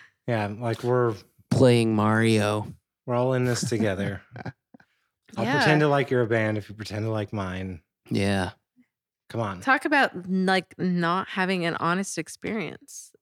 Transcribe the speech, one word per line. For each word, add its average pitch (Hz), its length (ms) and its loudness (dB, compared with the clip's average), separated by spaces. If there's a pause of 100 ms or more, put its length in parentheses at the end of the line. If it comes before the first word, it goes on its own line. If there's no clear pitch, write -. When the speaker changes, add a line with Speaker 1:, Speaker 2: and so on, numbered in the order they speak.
(260)
Speaker 1:
Yeah, 107 320 -2
like, 117 260 -4
we're 120 300 2 (360)
Speaker 2:
playing 120 440 6
Mario. 107 720 2 (400)
Speaker 1:
we're 127 80 -2
all 123 200 0
in 127 100 0
this 123 240 -2
together. 101 520 -2 (160)
Speaker 2:
<laughs> - 80 -14 (920)
Speaker 1:
I'll - 80 -2
Speaker 3:
Yeah. - 140 0
Speaker 1:
pretend 151 220 4
to 151 80 4
like 143 220 2
you're 123 120 2
a 117 40 2
band 107 320 0
if 101 100 -10
you 101 60 -14
pretend 107 300 -8
to 113 60 -2
like 107 220 -4
mine. 92 480 -6 (300)
Speaker 2:
Yeah. 98 400 0 (800)
Speaker 1:
Come 113 120 -6
on. 98 180 -6
Speaker 3:
Talk 262 240 0
about, 262 440 0
like, 185 500 0
not 175 500 0
having 185 380 -2
an 165 100 -2
honest 180 420 -2
experience - 1040 -10